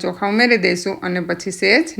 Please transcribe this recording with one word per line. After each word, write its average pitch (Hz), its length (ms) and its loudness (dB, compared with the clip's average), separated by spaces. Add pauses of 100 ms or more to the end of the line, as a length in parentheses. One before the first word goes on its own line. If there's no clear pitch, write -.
ચોખા 180 300 -4
ઉમેરી 240 320 4
દઈશું 180 300 0 (120)
અને 180 220 -2
પછી 175 280 -6
સહેજ 240 440 2